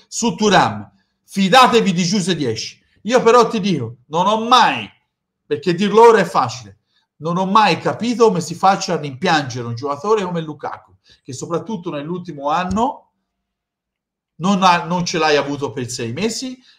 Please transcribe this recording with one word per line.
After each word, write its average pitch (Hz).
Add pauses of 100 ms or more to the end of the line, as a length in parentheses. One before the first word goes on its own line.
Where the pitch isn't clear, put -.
su -
Thuram. 139 (360)
Fidatevi 196
di 175
Giuse 185
dieci. 120 (220)
Io 233
però 226
ti 233
dico, 151 (100)
non 170
ho 226
mai, 165 (560)
perché 151
dirlo 208
ora 220
è 180
facile, 123 (380)
non 170
ho 190
mai 190
capito 226
come 175
si 170
faccia 175
a 156
rimpiangere 135
un 117
giocatore 147
come 175
Lukaku, 147 (300)
che 135
soprattutto 170
nell'ultimo 147
anno 190 (1200)
non 190
ha, 175
non 175
ce 175
l'hai 156
avuto 135
per 120
sei 117
mesi 226 (160)